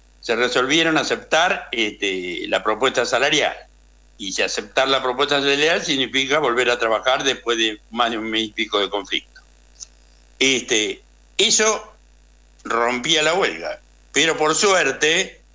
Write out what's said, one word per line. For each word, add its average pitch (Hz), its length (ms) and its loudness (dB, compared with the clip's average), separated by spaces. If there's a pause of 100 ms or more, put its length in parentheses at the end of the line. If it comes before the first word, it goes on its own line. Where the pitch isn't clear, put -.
(220)
se 117 140 -2
resolvieron 135 640 2
aceptar, 160 720 0
este, 92 760 -4
la 101 160 -2
propuesta 120 420 0
salarial. 131 500 0 (600)
Y 98 140 -10
si 107 100 -4
aceptar 107 460 0
la 135 160 0
propuesta 139 360 0
salarial 147 460 2
significa 135 540 0
volver 123 320 2
a 120 80 0
trabajar 117 440 0
después 120 360 -2
de 110 200 -2 (120)
más 117 180 0
de 117 80 -4
un 107 100 -6
mes 110 180 -2
y 107 80 -12
pico 107 260 -2
de 98 100 0
conflicto. - 500 -6 (1000)
Este, 117 600 0 (380)
eso 208 560 0 (680)
rompía 123 580 0
la 156 140 2
huelga. 82 440 -2 (320)
Pero 156 240 2
por 151 200 2
suerte, 170 840 2 (140)